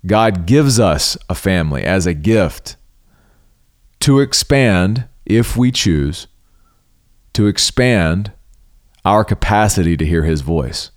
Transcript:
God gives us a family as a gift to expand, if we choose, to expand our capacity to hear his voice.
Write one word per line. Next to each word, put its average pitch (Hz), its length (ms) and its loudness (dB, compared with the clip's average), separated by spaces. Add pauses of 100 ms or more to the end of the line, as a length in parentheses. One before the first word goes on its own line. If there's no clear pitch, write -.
God 104 400 0
gives 131 360 2
us 82 360 0 (120)
a 90 60 -2
family 78 480 -2
as 87 220 0
a 87 80 -2
gift 90 640 -2 (1300)
to 139 180 4
expand, 123 880 0 (180)
if 113 300 0
we 123 160 2
choose, 78 560 -2 (1040)
to 104 160 2
expand 101 880 0 (720)
our 104 180 4
capacity 101 720 0
to 78 100 -2
hear 82 180 0
his 78 180 0
voice. 69 560 -4